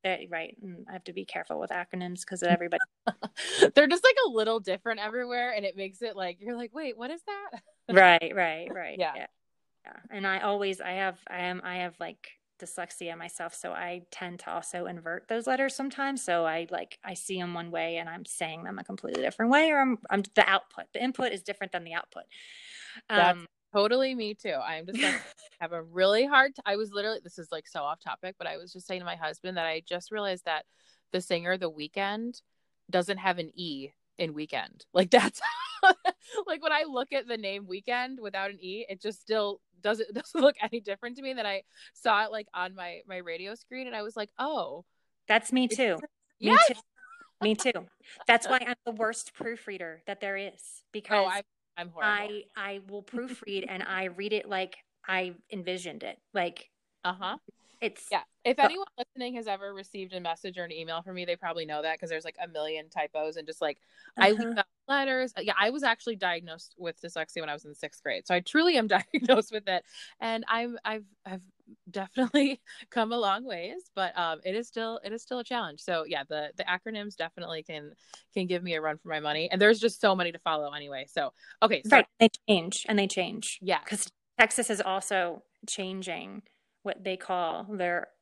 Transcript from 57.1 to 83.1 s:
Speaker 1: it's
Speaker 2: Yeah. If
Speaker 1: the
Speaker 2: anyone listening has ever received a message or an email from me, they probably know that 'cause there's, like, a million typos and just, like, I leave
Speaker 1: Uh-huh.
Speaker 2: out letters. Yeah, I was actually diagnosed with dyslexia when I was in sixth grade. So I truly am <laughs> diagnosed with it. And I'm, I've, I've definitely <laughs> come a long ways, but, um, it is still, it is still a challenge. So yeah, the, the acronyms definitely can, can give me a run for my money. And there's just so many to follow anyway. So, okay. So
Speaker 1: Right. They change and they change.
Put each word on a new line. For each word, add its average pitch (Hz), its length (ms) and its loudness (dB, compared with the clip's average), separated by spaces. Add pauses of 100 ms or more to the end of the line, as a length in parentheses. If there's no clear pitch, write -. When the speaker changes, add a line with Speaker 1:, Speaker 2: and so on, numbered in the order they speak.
Speaker 1:
it's - 300 -6
Speaker 2:
Yeah. 190 140 -2 (200)
If 262 160 2
Speaker 1:
the 277 100 8
Speaker 2:
anyone 381 160 -8 (120)
listening 247 380 -8
has 220 120 -8
ever 196 260 -6
received 190 380 -12
a 180 80 -6
message 175 380 -6
or 175 60 -6
an 165 80 -10
email 160 300 -6
from 185 120 -12
me, 180 100 -6
they 175 120 -2
probably 165 300 -4
know 151 160 -4
that 160 180 0
'cause 165 100 -8
there's, 160 140 -4
like, 160 160 -10
a 175 80 -6
million 156 420 -4
typos 156 460 -2
and 156 100 -10
just, 160 160 -12
like, 151 180 -2 (400)
I 196 120 8
leave 214 80 2
Speaker 1:
Uh-huh. 233 160 -2
Speaker 2:
out 202 100 2 (220)
letters. 269 500 0
Yeah, 208 200 0
I 208 120 4
was 277 120 -4
actually 226 340 0
diagnosed 170 600 -4
with 175 220 -6
dyslexia 170 400 -6
when 156 80 -6
I 147 60 -4
was - 100 -12
in 147 100 -16
sixth - 280 -12
grade. 110 240 -4
So 180 80 2
I 180 60 4
truly 320 360 4
am 226 120 4
<laughs> 240 500 4
diagnosed 220 140 -2
with 214 160 -6
it. 180 160 0 (360)
And 226 280 -2
I'm, 233 360 -2
I've, 214 220 -6 (180)
I've 185 180 -10 (480)
definitely 262 720 2 (140)
<laughs> - 140 -20
come 226 220 2
a 240 60 0
long 208 260 2
ways, 226 500 -8
but, 185 240 0
um, 165 260 0
it 185 100 -2
is 233 140 -4
still, 226 360 -6
it 202 80 -8
is 233 100 -8
still 254 160 -6
a 240 60 -6
challenge. 190 360 -4
So 165 240 -2
yeah, 151 240 -4
the, 151 280 -6
the 170 80 -4
acronyms 208 520 -4
definitely 160 460 -6
can, 151 320 -12 (400)
can 185 120 0
give 175 160 0
me 175 120 -2
a 156 80 0
run 156 160 0
for - 100 -18
my 156 120 -2
money. 151 300 -2
And 185 120 2
there's 214 180 6
just 226 200 0
so 196 160 6
many 175 160 0
to 170 80 -12
follow 151 340 -2
anyway. 143 340 -10
So, 143 240 -2 (300)
okay. 190 220 4
So 226 120 10
Speaker 1:
Right. 233 100 8 (140)
They 226 80 12 (200)
change 185 400 2
and 208 100 4
they 196 100 4
change. - 520 -4